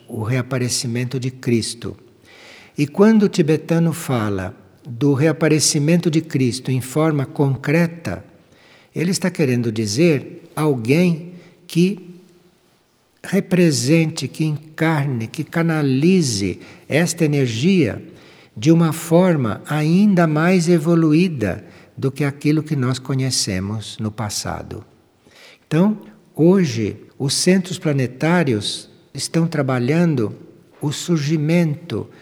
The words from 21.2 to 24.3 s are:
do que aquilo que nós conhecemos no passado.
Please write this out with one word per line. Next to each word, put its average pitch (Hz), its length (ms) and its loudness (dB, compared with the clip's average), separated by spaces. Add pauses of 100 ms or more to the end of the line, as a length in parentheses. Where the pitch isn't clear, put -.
do 131 120 -2
que 151 140 -6
aquilo 147 400 -2
que 151 140 -4
nós 127 200 -2
conhecemos 110 1000 -4
no 110 100 -4
passado. 95 760 -8 (840)